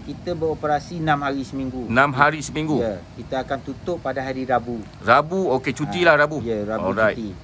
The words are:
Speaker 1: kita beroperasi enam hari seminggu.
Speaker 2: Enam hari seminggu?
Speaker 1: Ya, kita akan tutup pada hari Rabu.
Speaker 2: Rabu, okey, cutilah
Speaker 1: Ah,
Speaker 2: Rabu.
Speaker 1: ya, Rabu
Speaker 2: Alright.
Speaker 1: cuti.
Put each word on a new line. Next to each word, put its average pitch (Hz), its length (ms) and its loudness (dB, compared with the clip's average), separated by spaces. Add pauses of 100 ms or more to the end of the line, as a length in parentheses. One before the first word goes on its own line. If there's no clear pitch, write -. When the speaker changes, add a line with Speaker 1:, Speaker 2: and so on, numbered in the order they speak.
Speaker 1:
kita - 280 -8
beroperasi 156 640 -2
enam 156 220 2
hari 139 220 -2
seminggu. 127 480 -6
Speaker 2:
Enam 131 220 6
hari 147 280 4
seminggu? 151 380 -2
Speaker 1:
Ya, 107 240 -2 (140)
kita 131 260 -6
akan 135 180 -4
tutup 131 400 -6
pada 135 220 -4
hari 131 240 -6
Rabu. 120 320 0 (220)
Speaker 2:
Rabu, 151 520 4
okey, 131 220 0
cutilah 156 400 4
Speaker 1:
Ah, 147 80 6
Speaker 2:
Rabu. 151 180 2
Speaker 1:
ya, 110 240 -2
Rabu 101 300 -2
Speaker 2:
Alright. 107 240 2
Speaker 1:
cuti. 107 160 -8 (100)